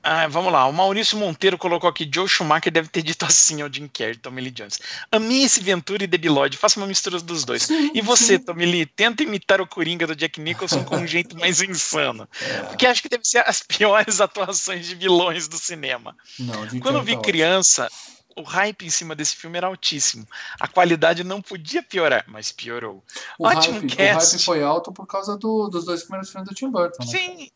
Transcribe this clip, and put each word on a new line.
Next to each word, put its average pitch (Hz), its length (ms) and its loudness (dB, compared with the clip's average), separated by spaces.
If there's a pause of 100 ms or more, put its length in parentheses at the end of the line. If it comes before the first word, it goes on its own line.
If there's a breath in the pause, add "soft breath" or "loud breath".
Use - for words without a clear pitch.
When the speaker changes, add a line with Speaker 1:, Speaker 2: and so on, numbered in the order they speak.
Speaker 1:
Ah, 160 220 2
vamos 175 260 0
lá. 135 140 6
O 135 60 2
Maurício 196 440 2
Monteiro 190 400 0
colocou 175 320 0
aqui, 160 240 -2
"Joe 175 160 0
Schumacher 160 440 2
deve 160 160 2
ter 175 160 -4
dito 165 200 -4
assim 147 380 4
ao 143 100 -8
Jim 143 140 -10
Carrey, 117 300 -6
Tommy 127 240 -12
Lee 127 100 -6
Jones: 113 300 -10 (320 loud breath)
'Amei 226 320 4
esse 240 160 4
Ventura 190 420 -2
e 196 60 -2
debilóide, 151 500 2
faça 208 220 4
uma 196 80 -4
mistura 185 320 -4
dos 170 240 -6
dois.'" 120 180 -2
Speaker 2:
Sim, 302 320 0
Speaker 1:
E 220 60 2
você, 220 360 6
Speaker 2:
sim. - 40 2
Speaker 1:
Tommy 170 260 -2
Lee, 175 180 2
tenta 226 380 0
imitar 202 380 2
o 185 60 -2
Coringa 170 380 -4
do 156 120 -4
Jack 160 240 -4
Nicholson 156 420 -2
com - 140 -4
um 175 100 -2
jeito 165 320 -4
mais 170 240 2
insano. 151 680 -4
Speaker 2:
<laughs> - 120 -12
É. - 220 -6
Speaker 1:
Porque - 220 0
acho 247 140 4
que - 80 -14
deve 240 160 -4
ser 240 240 4
as - 140 0
piores 208 580 2
<laughs> - 0 -
atuações 185 680 -2
de 180 80 -10
vilões 175 500 2
do 160 100 -10
cinema. 135 600 -8 (220 loud breath)
Speaker 2:
Não, 117 240 -6
o 107 60 -10
Jim 123 120 -6
Speaker 1:
Quando 262 160 0
eu - 40 0
Speaker 2:
Carrey - 60 -8
Speaker 1:
vi 226 60 0
Speaker 2:
tá 220 60 0
ótimo. 220 40 -6
Speaker 1:
criança, 175 680 4 (480 loud breath)
o 175 60 -12
hype 196 420 -2
em 165 60 -10
cima 160 240 -4
desse 151 220 -4
filme 170 220 -12
era 180 100 -2
altíssimo. 143 580 -2 (320 loud breath)
A 127 80 -2
qualidade 170 560 4
não 190 180 -6
podia 190 400 -6
piorar, 156 460 2
mas 107 240 -10
piorou. 117 540 -10 (340 loud breath)
Speaker 2:
O - 80 0
Speaker 1:
Ótimo 254 320 2
Speaker 2:
hype, 143 140 -4
o - 40 -6
Speaker 1:
cast. 190 360 4
Speaker 2:
hype - 120 0
foi 160 200 0
alto 151 260 0
por 196 160 -16
causa 202 300 -6
do, 220 320 -2
dos 175 160 -4
dois 170 180 -6
primeiros 190 260 -10
filmes 190 200 -12
do 202 80 -12
Tim 269 120 -6
Burton, 175 360 -2
né, - 20 -6
Speaker 1:
Sim. 359 300 -4
Speaker 2:
cara? 294 200 -18